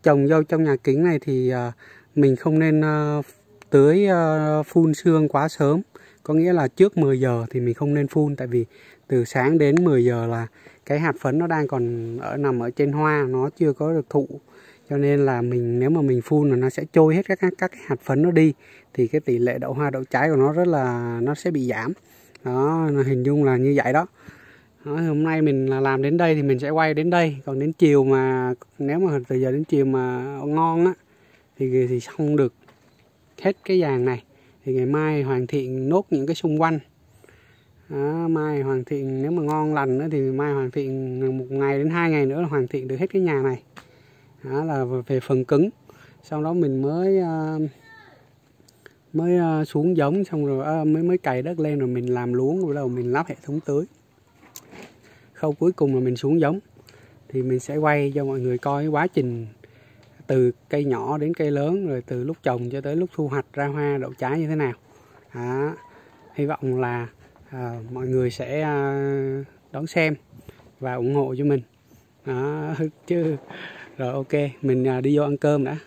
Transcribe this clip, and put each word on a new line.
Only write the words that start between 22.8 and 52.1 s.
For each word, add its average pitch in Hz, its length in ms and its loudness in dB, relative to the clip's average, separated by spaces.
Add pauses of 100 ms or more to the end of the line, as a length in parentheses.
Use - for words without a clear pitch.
hình 127 180 0
dung 143 200 2
là 131 140 4
như 135 160 2 (100)
vậy 127 100 0
đó. 165 140 2 (760)
Đó, 147 100 -4
hôm 160 280 0
nay 160 180 0
mình 139 240 2
là 135 140 0
làm 135 220 2
đến 147 160 0
đây 165 180 4
thì 147 60 0
mình 135 180 2
sẽ 143 100 -4
quay 156 240 2
đến 156 160 0
đây. 165 360 2
Còn 135 140 -4
đến 156 140 -2
chiều 143 300 6
mà, 131 500 2 (260)
nếu 147 200 -2
mà 160 280 2
từ 131 80 -2
giờ 131 160 0
đến 147 120 -2
chiều 143 220 2
mà 127 380 -2 (220)
ngon 165 400 2
á, 185 80 2 (640)
thì, 127 300 0
thì 123 120 -2
xong 151 360 -2
được 139 180 2 (880)
hết 196 240 0
cái 185 160 2
dàn 131 240 0
này. 127 180 -2 (420)
Thì 131 80 -4
ngày 127 120 0
mai 151 380 0
hoàn 127 240 -2
thiện 131 420 -4
nốt 185 200 2
những 139 180 0
cái 165 80 -2
xung 156 260 -2
quanh. 160 180 2 (1120)
Đó, 156 380 -2
mai 151 340 0
hoàn 131 220 -2
thiện, 135 380 -4
nếu 151 100 -2
mà 170 120 0
ngon 151 300 0
lành 135 260 0
á, 160 120 -4
thì 147 80 0
mai 135 340 -2
hoàn 131 180 -2
thiện 131 480 -6 (180)
một 127 120 -6
ngày 139 280 -2
đến 147 120 0
hai 170 220 0
ngày 147 140 2
nữa 143 160 -2
là 170 60 -2
hoàn 139 200 -2
thiện 131 200 -6
được 131 120 -6
hết 190 140 -2
cái 190 80 2
nhà 151 200 0
này. 131 220 -2 (800)
Đó 139 200 -4
là 143 220 -2 (220)
về 131 120 0
phần 131 260 0
cứng. 156 240 2 (540)
Sau 151 200 -6
đó 160 100 -2
mình 135 280 0
mới, 185 380 0
ờ, 160 400 -4 (1500)
mới, 170 240 2
ờ, 160 280 2
xuống 160 320 0
giống, 156 260 2
xong 151 220 -4
rồi, 139 200 -2
ờ, 156 200 -2
mới, 156 180 2
mới 180 140 2
cày 127 240 -2
đất 165 180 -6
lên 151 200 -2
rồi 131 80 0
mình 123 260 -2